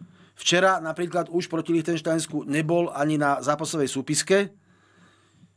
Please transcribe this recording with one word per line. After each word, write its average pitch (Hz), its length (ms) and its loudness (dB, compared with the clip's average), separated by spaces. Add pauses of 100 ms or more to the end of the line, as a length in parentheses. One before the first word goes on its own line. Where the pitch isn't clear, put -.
(400)
Včera 180 400 4
napríklad 160 480 -4
už 165 240 -4
proti 160 240 -2
Lichtensteinsku 160 720 -2
nebol 160 480 2
ani 151 240 0
na 139 240 2
zápasovej 147 480 -2
súpiske, 180 640 0 (1000)